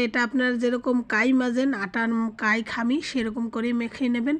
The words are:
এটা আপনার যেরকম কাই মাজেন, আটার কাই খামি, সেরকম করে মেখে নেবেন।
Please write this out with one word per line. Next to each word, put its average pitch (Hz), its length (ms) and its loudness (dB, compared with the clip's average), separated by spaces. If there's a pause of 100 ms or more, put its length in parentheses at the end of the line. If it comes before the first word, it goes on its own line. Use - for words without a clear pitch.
এটা 233 220 -2
আপনার 254 240 0 (100)
যেরকম 247 340 0 (180)
কাই 226 160 4 (100)
মাজেন, 254 300 2 (140)
আটার 226 260 -2 (340)
কাই 214 160 2 (120)
খামি, 240 260 0 (120)
সেরকম 226 340 -2 (120)
করে 233 140 -2 (120)
মেখে 233 240 -4 (100)
নেবেন। 262 240 0